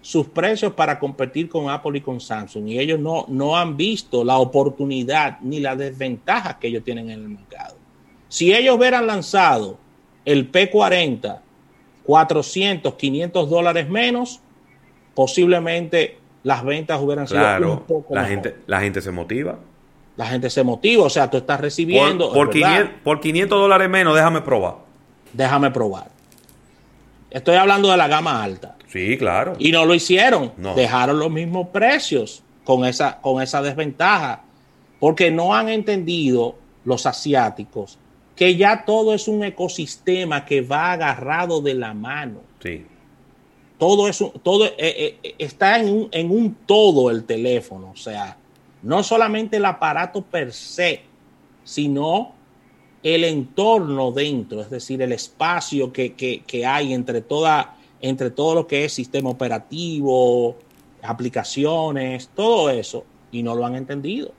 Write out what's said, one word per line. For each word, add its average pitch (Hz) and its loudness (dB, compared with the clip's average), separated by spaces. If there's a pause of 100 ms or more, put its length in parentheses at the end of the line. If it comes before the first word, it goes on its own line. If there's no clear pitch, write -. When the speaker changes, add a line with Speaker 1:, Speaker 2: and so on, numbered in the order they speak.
Speaker 1:
sus 151 -2
precios 208 -2
para 147 0
competir 139 -4
con 147 -4
Apple 143 -6
y - -6
con 127 -8
Samsung. 107 -10
Y 113 -4
ellos 156 0
no, 156 -4
no 139 0
han 170 -2
visto 170 -2
la 131 2
oportunidad 139 0
ni 139 -6
las 131 -4
desventajas 135 -4
que - -8
ellos 117 -4
tienen 117 -10
en 110 -14
el 107 -14
mercado. - -16 (520)
Si 175 4
ellos 247 6
hubieran 247 4
lanzado 160 2 (480)
el 139 2
P 185 2
cuarenta 180 0 (680)
cuatrocientos, 160 2
quinientos 151 -2
dólares 170 2
menos, 240 -2 (760)
posiblemente 170 2 (260)
las 131 0
ventas 151 -2
hubieran 143 -2
sido 98 -2
Speaker 2:
Claro, 101 2
Speaker 1:
un 143 -4
poco 156 -4
Speaker 2:
la 98 0
Speaker 1:
mejor. 98 -2
Speaker 2:
gente, 98 -6 (100)
la 95 0
gente 98 -4
se 95 -8
motiva. 101 -8 (580)
Speaker 1:
La 120 -8
gente 123 -4
se 135 0
motiva, 180 4
o 139 2
sea, 139 0
tú 135 -2
estás 131 -2
Speaker 2:
Por, 143 -6
Speaker 1:
recibiendo, 170 2
Speaker 2:
por 143 4
Speaker 1:
es 151 -4
verdad. 156 4
Speaker 2:
quinientos, 202 0
por 147 0
quinientos 185 2
dólares 190 4
menos, 185 4
déjame 160 4
probar. 113 0 (580)
Speaker 1:
Déjame 135 2
probar. 107 -4 (1160)
Estoy 170 2
hablando 196 6
de 180 6
la 151 4
gama 151 0
alta. 95 -10
Speaker 2:
Sí, 98 -4
claro. 113 0
Speaker 1:
Y 151 4
no 165 4
lo 170 6
hicieron. 180 2
Speaker 2:
No. 92 -6
Speaker 1:
Dejaron 127 2
los 160 -2
mismos 170 -4
precios 202 0 (220)
con 127 2
esa, 127 -2
con 131 0
esa 143 -2
desventaja, 147 -2 (540)
porque 160 4
no 170 0
han 220 2
entendido 170 0 (300)
los 123 -2
asiáticos 120 -2 (360)
que 180 4
ya 202 2
todo 220 2
es 208 -4
un 214 -2
ecosistema 180 -4
que 143 0
va 147 -2
agarrado 156 -2
de 143 -2
la 117 -6
mano. 120 -10 (200)
Speaker 2:
Sí. 80 -10 (920)
Speaker 1:
Todo 202 4
es 196 -4
un, 180 -2 (140)
todo, 202 4
eh, - -4
eh, 156 -4
eh, - -14
está 196 0
en 214 0
un, 214 0
en 165 -4
un 220 2 (100)
todo 180 6
el 113 -2
teléfono, 113 -4
o 95 -20
sea, 104 -12 (480)
no 160 0
solamente 220 0
el 208 0
aparato 180 -2
per 139 -6
se, - -4 (640)
sino 151 -2 (680)
el 165 2
entorno 156 0
dentro, 131 -4
es 107 -12
decir, 131 -8
el 123 -2
espacio 139 -4
que, 123 -4
que, 127 -6
que 120 -6
hay 135 -2
entre 123 -4
toda, 151 -2 (260)
entre 131 -4
todo 156 0
lo 165 0
que 143 -2
es 147 -6
sistema 131 -4
operativo, 127 -2 (460)
aplicaciones, 131 -4
todo 202 2
eso, - -6 (280)
y 120 -6
no 117 -4
lo 120 -2
han 123 -6
entendido. 143 -10